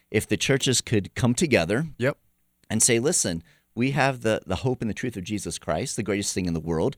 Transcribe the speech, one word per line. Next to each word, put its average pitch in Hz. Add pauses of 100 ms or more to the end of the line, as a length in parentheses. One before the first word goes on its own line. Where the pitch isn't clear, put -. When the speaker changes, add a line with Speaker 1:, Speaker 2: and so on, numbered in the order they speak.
Speaker 1:
if 104
the 107
churches -
could 101
come 120
together 117 (100)
Speaker 2:
Yep. 135 (520)
Speaker 1:
and 110
say, 117
"Listen, 113 (320)
we 123
have 135
the, 110
the 90
hope 123
and 113
the 98
truth 127
of 95
Jesus 98
Christ, 85
the 110
greatest 98
thing 92
in 85
the 82
world. 82